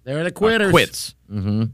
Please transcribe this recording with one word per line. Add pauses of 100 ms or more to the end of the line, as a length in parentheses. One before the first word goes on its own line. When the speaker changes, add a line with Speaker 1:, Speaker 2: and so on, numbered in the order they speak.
Speaker 1:
They're
the
Speaker 2:
Uh,
Speaker 1:
quitters.
Speaker 2:
quits. (160)
Speaker 1:
Mm-hmm. (100)